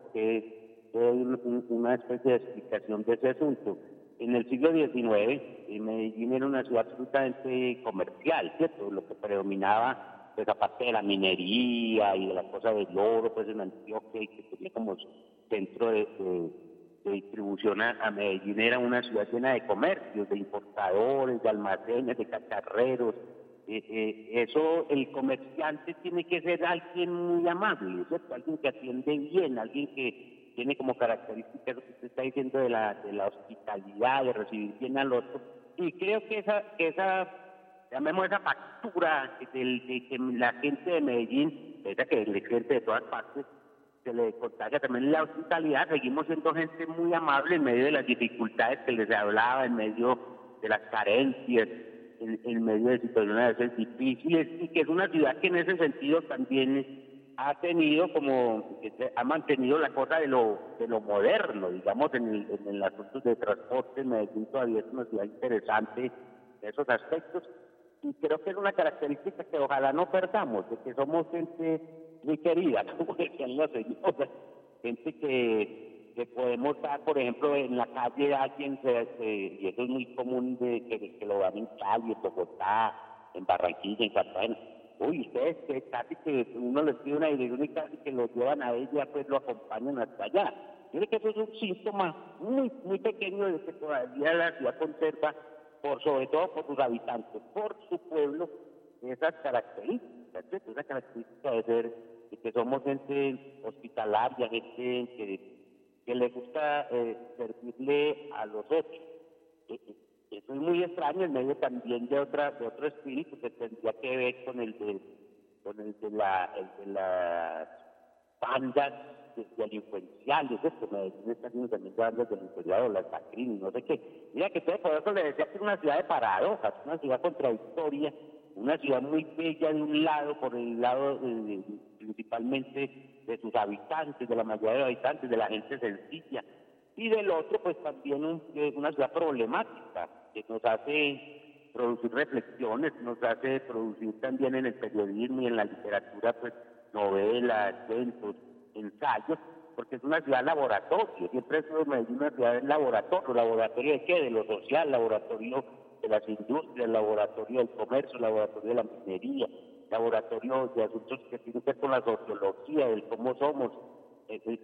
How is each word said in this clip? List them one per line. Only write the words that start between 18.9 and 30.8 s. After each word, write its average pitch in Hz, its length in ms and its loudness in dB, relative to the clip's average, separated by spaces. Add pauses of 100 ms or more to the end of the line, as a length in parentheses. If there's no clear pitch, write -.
ciudad 110 260 0
llena 127 260 2
de 113 120 -2
comercios, 107 600 0
de 101 80 0
importadores, 110 1040 2
de 113 60 6
almacenes, 110 680 0
de 110 80 -4
cacharreros. 110 880 0 (520)
Eh, 107 220 -6
eh, 110 400 -4 (180)
eso, 160 420 2
el 139 220 2
comerciante 147 920 -2
tiene 175 220 -2
que 175 200 -2
ser 175 200 0
alguien 175 480 -2
muy 175 380 2
amable, 185 580 0
¿cierto? - 260 -6
Alguien 156 260 -4
que 139 100 0
atiende 127 480 -2
bien, 147 420 0
alguien 120 340 -4
que - 380 -6 (240)
tiene 127 200 -2
como 127 200 -2